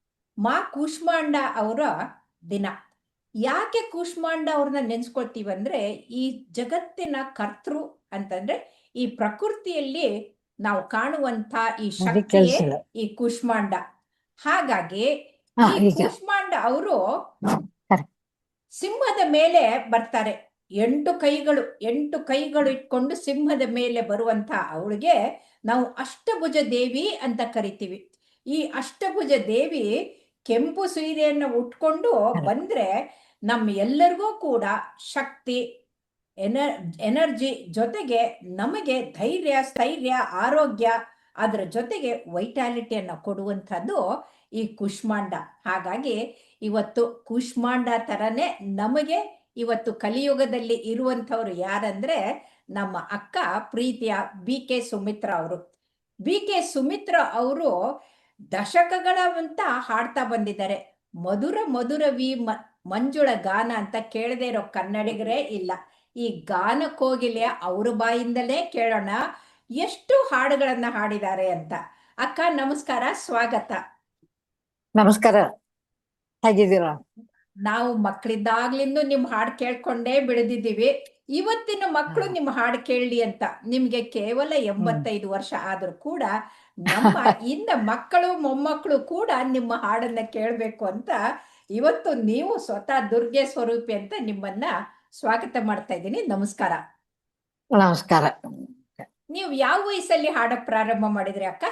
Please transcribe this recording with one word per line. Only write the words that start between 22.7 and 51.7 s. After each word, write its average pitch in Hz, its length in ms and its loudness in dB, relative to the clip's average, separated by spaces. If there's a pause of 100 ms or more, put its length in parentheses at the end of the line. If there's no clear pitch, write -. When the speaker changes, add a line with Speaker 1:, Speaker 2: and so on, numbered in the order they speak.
Speaker 1:
ಸಿಂಹದ 285 540 0
ಮೇಲೆ 240 320 0
ಬರುವಂತ 214 500 0 (180)
ಅವಳಿಗೆ 208 720 0 (220)
ನಾವು 247 200 2
ಅಷ್ಟಭುಜ 302 720 -4 (140)
ದೇವಿ 254 520 0
ಅಂತ 247 180 -2 (120)
ಕರಿತೀವಿ. 202 580 -6 (360)
ಈ 294 140 0
ಅಷ್ಟಭುಜ 320 680 -2 (160)
ದೇವಿ 254 720 0 (260)
ಕೆಂಪು 311 420 0
ಸೀರೆಯನ್ನ 311 560 0 (120)
ಉಟ್ಕೊಂಡು 254 800 2
Speaker 2:
ಸರಿ. 165 120 -2
Speaker 1:
ಬಂದ್ರೆ, 233 760 -2 (240)
ನಮ್ 220 260 0
ಎಲ್ಲರಿಗೂ 339 720 2
ಕೂಡ 247 240 0 (360)
ಶಕ್ತಿ, - 920 -6 (480)
ಎನರ್-, 196 640 -2
ಎನರ್ಜಿ 254 680 0
ಜೊತೆಗೆ 233 760 0
ನಮಗೆ 254 580 -2
ಧೈರ್ಯ, 285 600 -2
ಸ್ಥೈರ್ಯ, 262 520 -2 (180)
ಆರೋಗ್ಯ, 226 600 2 (460)
ಅದ್ರ 208 260 0
ಜೊತೆಗೆ 240 680 -4
ವೈಟಾಲಿಟಿಯನ್ನ 220 840 -4 (100)
ಕೊಡುವಂಥದ್ದು 196 1080 -4 (240)
ಈ 214 140 -4
ಕೂಷ್ಮಾಂಡ. 202 680 -4 (320)
ಹಾಗಾಗಿ 190 840 -4 (120)
ಇವತ್ತು 214 640 -2
ಕೂಷ್ಮಾಂಡ 240 720 0
ತರನೇ 226 640 -2
ನಮಗೆ 247 960 -2
ಇವತ್ತು 233 360 -2
ಕಲಿಯುಗದಲ್ಲಿ 240 800 0
ಇರುವಂಥವ್ರು 226 800 -2
ಯಾರಂದ್ರೆ, 202 960 -2 (200)